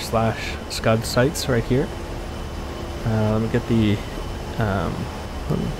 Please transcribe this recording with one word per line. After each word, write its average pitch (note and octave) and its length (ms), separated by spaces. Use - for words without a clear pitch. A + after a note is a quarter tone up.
slash - 560
Scud A2+ 340
sites C3 440
right A#2+ 140
here. C3 240
Uh, A2 280
let A2 80
me A2+ 80
get A#2 180
the... A2 280
Um, F#2+ 320
let - 100
me, - 60